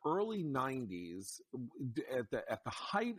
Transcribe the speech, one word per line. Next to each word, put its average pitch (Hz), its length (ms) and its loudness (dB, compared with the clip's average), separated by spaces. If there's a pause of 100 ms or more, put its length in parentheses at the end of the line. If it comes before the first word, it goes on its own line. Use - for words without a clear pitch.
early 202 360 4
nineties, 120 1000 -2 (120)
w-, 127 160 -4 (240)
d-, 139 100 0 (140)
at 120 140 0
the, 113 200 2
at 110 140 -2
the 120 60 -2
height 220 480 0